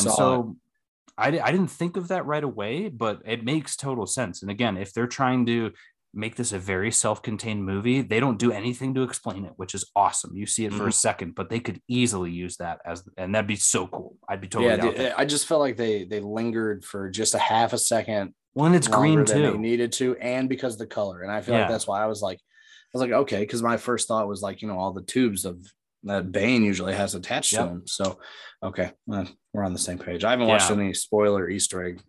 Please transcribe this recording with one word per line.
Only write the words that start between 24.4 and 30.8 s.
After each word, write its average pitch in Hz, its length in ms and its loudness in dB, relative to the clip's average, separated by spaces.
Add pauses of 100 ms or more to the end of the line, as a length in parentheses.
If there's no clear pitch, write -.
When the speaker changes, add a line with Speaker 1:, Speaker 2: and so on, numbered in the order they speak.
Speaker 2:
like, 98 200 -6
you 107 60 -6
know, 98 100 -4
all 92 160 -2
the 92 80 -8
tubes 104 420 0
of 87 140 -6 (460)
that 95 280 -2
Bane 113 320 4
usually 95 300 0
has 95 200 -2
attached 98 380 -2
Speaker 1:
Yep. 110 120 2
Speaker 2:
to - 80 -2
him. 87 140 -10
So, - 340 -4 (420)
okay, 92 300 -4 (140)
well, 98 220 -4 (240)
we're 104 120 -2
on 92 100 -2
the 87 40 -4
same 87 200 -4
page. 87 260 -4
I 110 60 4
haven't 123 160 2
watched 104 240 6
Speaker 1:
Yeah. 104 60 2
Speaker 2:
any 98 180 0